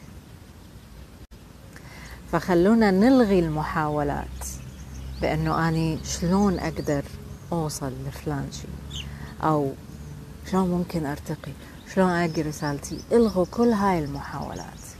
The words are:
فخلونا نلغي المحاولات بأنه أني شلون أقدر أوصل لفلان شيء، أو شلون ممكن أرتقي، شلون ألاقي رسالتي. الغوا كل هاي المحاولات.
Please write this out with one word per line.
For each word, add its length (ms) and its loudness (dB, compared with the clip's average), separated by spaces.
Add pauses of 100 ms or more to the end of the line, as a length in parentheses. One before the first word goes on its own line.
(2250)
فخلونا 580 6
نلغي 480 8
المحاولات 1080 0 (760)
بأنه 460 2
أني 360 0
شلون 540 2
أقدر 460 -2 (480)
أوصل 400 -2 (140)
لفلان 460 -4
شيء، 520 -10 (380)
أو 300 2 (800)
شلون 180 2
ممكن 380 -2
أرتقي، 460 -8 (420)
شلون 160 4
ألاقي 320 2
رسالتي. 580 -4 (120)
الغوا 380 6
كل 180 4
هاي 300 4
المحاولات. 800 -6 (220)